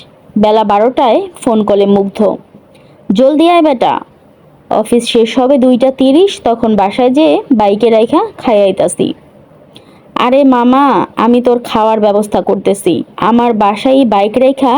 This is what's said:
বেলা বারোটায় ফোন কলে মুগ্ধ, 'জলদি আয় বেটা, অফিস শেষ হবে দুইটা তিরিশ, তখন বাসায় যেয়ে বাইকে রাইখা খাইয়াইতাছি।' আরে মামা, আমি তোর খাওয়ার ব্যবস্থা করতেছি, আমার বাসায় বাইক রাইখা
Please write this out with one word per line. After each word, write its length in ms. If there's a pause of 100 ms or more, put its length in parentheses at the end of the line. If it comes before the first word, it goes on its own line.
(380)
বেলা 260
বারোটায় 560 (200)
ফোন 240
কলে 220
মুগ্ধ, 320 (920)
'জলদি 380
আয় 120
বেটা, 380 (680)
অফিস 340
শেষ 340
হবে 200
দুইটা 320
তিরিশ, 420 (120)
তখন 320
বাসায় 340
যেয়ে 320 (100)
বাইকে 380
রাইখা 300 (180)
খাইয়াইতাছি।' 760 (1000)
আরে 300
মামা, 640 (100)
আমি 260
তোর 220
খাওয়ার 360
ব্যবস্থা 400
করতেছি, 640 (120)
আমার 360
বাসায় 520
বাইক 340
রাইখা 400